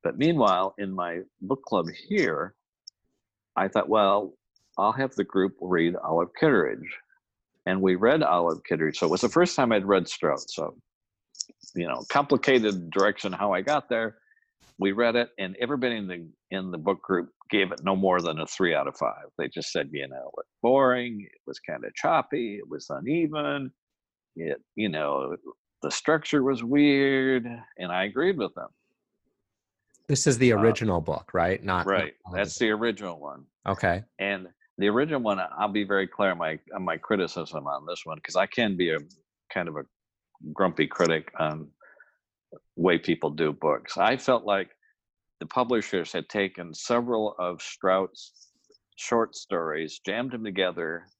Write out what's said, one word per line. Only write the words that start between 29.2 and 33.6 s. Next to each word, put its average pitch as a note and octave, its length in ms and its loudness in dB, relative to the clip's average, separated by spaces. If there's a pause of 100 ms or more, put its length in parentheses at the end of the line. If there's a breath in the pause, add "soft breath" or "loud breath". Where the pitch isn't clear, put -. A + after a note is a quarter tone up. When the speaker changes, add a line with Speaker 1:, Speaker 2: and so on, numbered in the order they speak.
Speaker 2:
This D3 200 2
is B2+ 100 4
the B2 160 6
Speaker 1:
Uh, G2+ 80 4
Speaker 2:
original A2 400 4
book, - 320 -6
right? F2+ 300 2
Not, F2+ 240 0
not - 0 -
Speaker 1:
Right. F2 260 0 (140)
Speaker 2:
Olive F2+ 100 -6
Speaker 1:
That's G2+ 200 -2
Speaker 2:
again. A#2 100 2
Speaker 1:
the G#2+ 60 2
original G#2 460 -4
one. C#2+ 240 -14 (220)